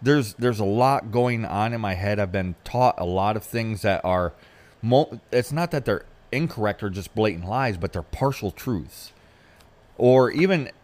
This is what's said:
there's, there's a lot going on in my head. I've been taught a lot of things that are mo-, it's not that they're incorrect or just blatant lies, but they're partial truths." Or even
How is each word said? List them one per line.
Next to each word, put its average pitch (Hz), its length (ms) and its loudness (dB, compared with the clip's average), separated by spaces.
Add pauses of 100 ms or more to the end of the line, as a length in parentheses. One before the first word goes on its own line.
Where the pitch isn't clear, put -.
there's, 131 340 2
there's 117 240 0
a 104 60 0
lot 117 460 2
going 120 340 0
on 107 260 -2
in 117 100 -6
my 101 120 -2
head. 101 260 -2
I've 98 120 -2
been 90 320 -2
taught 123 340 2
a 90 80 -4
lot 95 320 0
of 107 60 -12
things 113 400 -6
that 98 200 2
are 90 300 0 (480)
mo-, 127 380 2 (120)
it's 123 200 0
not 170 180 -2
that 143 160 -4
they're 104 200 -2 (260)
incorrect 117 500 -2
or 104 80 -4
just 92 240 -8
blatant 95 340 0
lies, 117 300 -2
but 85 160 -6
they're 87 80 -6
partial 131 480 -2
truths." - 640 -8 (840)
Or 123 340 6
even 165 400 2 (120)